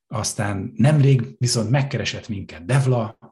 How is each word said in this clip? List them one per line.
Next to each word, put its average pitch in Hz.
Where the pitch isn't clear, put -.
aztán 107
nemrég 135
viszont 117
megkeresett 117
minket 95
Devla, 127